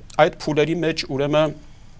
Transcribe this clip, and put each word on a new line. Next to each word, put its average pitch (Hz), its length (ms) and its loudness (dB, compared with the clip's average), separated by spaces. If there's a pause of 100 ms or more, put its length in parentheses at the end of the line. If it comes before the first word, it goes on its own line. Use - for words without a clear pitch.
(140)
այդ 165 240 2
փուլերի 151 380 0
մեջ, 160 300 -2
ուրեմն, 147 480 0 (460)